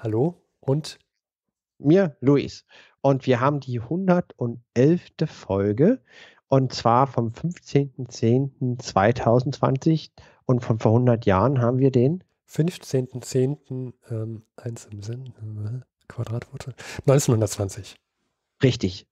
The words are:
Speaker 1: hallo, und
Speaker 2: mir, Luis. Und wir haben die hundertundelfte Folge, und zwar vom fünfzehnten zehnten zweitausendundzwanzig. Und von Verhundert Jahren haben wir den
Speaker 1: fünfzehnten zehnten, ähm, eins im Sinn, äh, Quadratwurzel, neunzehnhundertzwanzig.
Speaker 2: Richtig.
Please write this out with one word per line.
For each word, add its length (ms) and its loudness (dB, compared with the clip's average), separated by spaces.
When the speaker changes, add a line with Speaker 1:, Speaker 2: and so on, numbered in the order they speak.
Speaker 1:
hallo, 320 -2
und 400 -4
Speaker 2:
mir, 420 2
Luis. 460 0
Und 280 2
wir 120 4
haben 220 0
die 180 -6
hundertundelfte 1500 -2
Folge, 760 0
und 240 2
zwar 340 2
vom 260 -4
fünfzehnten 760 -4
zehnten 680 -2
zweitausendundzwanzig. 1300 0
Und 200 0
von 140 0
Verhundert 460 2
Jahren 360 2
haben 180 0
wir 120 4
den 340 2
Speaker 1:
fünfzehnten 800 -6
zehnten, 720 -4
ähm, 300 -8
eins 340 -12
im 100 -14
Sinn, 360 -12
äh, 420 -10
Quadratwurzel, 640 -10
neunzehnhundertzwanzig. 880 0
Speaker 2:
Richtig. 500 -2